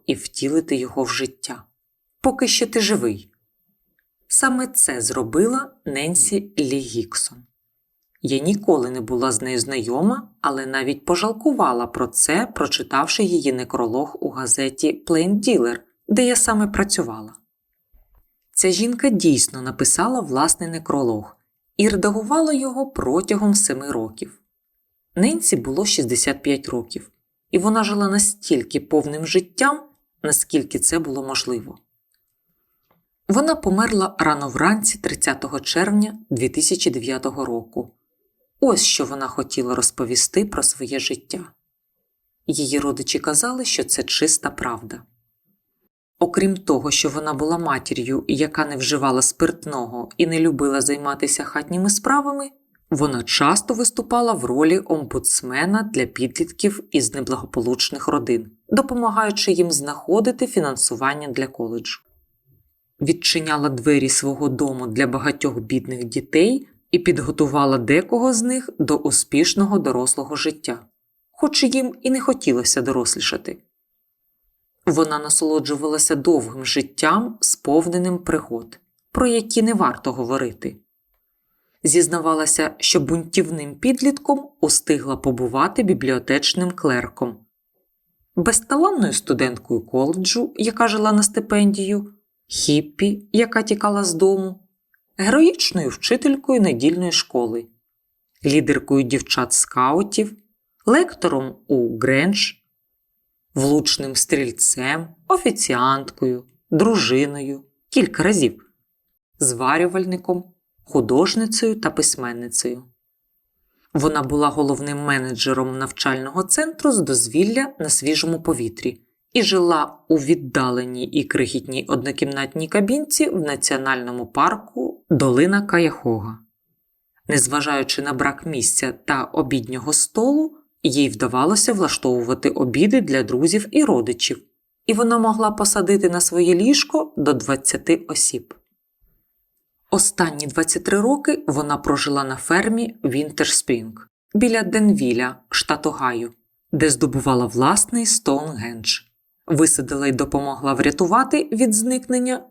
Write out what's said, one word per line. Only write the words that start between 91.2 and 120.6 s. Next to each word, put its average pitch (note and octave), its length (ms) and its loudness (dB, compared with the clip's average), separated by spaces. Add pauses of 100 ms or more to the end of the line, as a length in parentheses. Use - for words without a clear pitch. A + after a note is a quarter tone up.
стипендію, G#2 880 0 (340)
хіппі, D#3 880 0
яка A3+ 280 2
тікала G#3 420 0
з F3+ 100 -2
дому, F#3+ 460 2 (580)
героїчною A3+ 720 4
вчителькою C4 720 2
недільної E3 500 2
школи, A#2 540 -2 (800)
лідеркою C#3 580 2
дівчат-скаутів, C#3 1300 0 (500)
лектором E3+ 680 0 (120)
у A#2+ 300 0
Грендж, C#3 560 2 (1000)
влучним C#3+ 640 0
стрільцем, C#3 920 0 (200)
офіціанткою, C3+ 1200 0 (260)
дружиною, C#3+ 920 0 (260)
кілька - 340 2
разів, F3 480 2 (680)
зварювальником, F3 1040 0 (400)
художницею G#3 960 0
та D#3+ 120 -2
письменницею. B2 920 -4 (1080)
Вона D3+ 300 0
була D3 260 0
головним C#3+ 480 -2
менеджером C3 800 -2
навчального C3+ 640 -4
центру D#4 480 0
з G#3+ 100 2
дозвілля D#3+ 800 0
на D#3 100 -4
свіжому D#3 520 -2
повітрі B2 600 -4 (320)
і A#3+ 100 2
жила E3+ 540 2 (100)
у D#3+ 100 4
віддаленій B2+ 880 -2